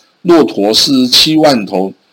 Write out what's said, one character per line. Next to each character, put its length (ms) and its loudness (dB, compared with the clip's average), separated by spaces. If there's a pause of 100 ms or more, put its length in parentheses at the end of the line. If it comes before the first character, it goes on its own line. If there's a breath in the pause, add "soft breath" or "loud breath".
(240 loud breath)
骆 200 4
驼 300 -2
四 320 0
十 20 -6
七 300 -2
万 280 0
头， 280 -6 (200)